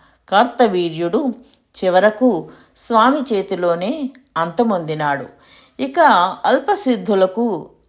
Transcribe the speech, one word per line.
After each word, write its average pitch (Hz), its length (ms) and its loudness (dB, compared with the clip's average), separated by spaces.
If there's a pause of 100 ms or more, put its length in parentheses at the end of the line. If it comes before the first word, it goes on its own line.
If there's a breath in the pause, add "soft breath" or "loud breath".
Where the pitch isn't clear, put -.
(300 soft breath)
కార్తవీర్యుడు 196 1040 0 (500 soft breath)
చివరకు 190 640 2 (260 loud breath)
స్వామి 247 600 2
చేతిలోనే 190 720 -4 (280)
అంతమొందినాడు. 160 880 -2 (540 soft breath)
ఇక 277 200 -4 (460)
అల్పసిద్ధులకు 208 1200 0 (200)